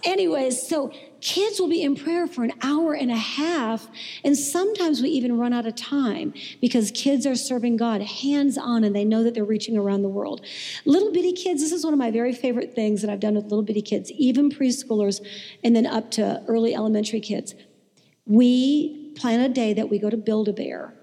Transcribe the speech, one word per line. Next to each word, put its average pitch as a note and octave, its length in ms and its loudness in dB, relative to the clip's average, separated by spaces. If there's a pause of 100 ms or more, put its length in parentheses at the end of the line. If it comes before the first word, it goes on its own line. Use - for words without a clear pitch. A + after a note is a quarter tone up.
Anyways, D#4+ 600 0
so D4 280 -2 (260)
kids G4+ 400 -2
will F4+ 80 0
be D#4+ 160 0
in C#4+ 100 2
prayer E4 320 -2
for A#3+ 200 -4
an A#3+ 80 -2 (100)
hour D4 320 2
and B3 160 0
a A#3 60 0
half, A#3 720 -2 (360)
and C#4+ 120 4
sometimes F4 680 0
we C4+ 80 2
even B3 280 0
run A#3+ 140 2
out A#3+ 140 0
of A3+ 100 -4
time - 580 -2 (280)
because A#3 280 2
kids C#4 380 0
are C4 80 2
serving A#3+ 400 0
God A3 260 0
hands-on, C4 840 0
and G3+ 100 2
they G3+ 80 2
know A3 200 4
that A#3 100 2
they're A3 100 -2
reaching G#3+ 340 0
around G3 260 2
the G3 60 0
world. G3+ 300 -6 (460)
Little G4 260 4
bitty F4+ 220 2
kids, F4 280 -2
this D#4 120 -2
is D#4+ 100 -2
one D#4+ 100 0
of C#4+ 60 4
my A#3 120 0
very A#3 220 0
favorite B3 400 -4
things G#3+ 280 0
that G#3 100 -2
I've G3+ 80 -6
done G#3+ 160 0
with G#3 80 0
little G#3 180 -2
bitty G#3 200 -2
kids, - 320 -4
even C#4 360 4
preschoolers, A3 760 0 (420)
and A#3 100 6
then A3+ 100 4
up - 260 -4
to G3 360 -2
early A3+ 260 2
elementary G#3+ 460 0
kids. - 360 -8 (720)
We B3+ 880 4
plan A#3+ 260 0
a C4+ 80 2
day A#3 240 0
that G#3+ 160 0
we G3+ 100 0
go G#3 100 0
to A3+ 80 0
Build-A-Bear. G#3+ 840 -2